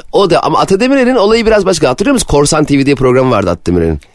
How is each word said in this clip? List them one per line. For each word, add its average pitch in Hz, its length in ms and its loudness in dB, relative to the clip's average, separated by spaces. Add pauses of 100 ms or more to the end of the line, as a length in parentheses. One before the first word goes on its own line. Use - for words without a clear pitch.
(120)
O 185 180 2
da, 151 140 2
ama 147 140 -2
Ata 185 220 0
Demirer'in 254 360 0
olayı 220 300 0
biraz 208 200 2
başka. 151 220 -2
Hatırlıyor 202 260 0
musun? 233 160 -2
Korsan 151 340 0
T 143 140 0
V 135 80 -2
diye 143 80 2
programı 127 360 2
vardı 98 200 0
Ata 87 160 -6
Demirer'in 82 340 0 (140)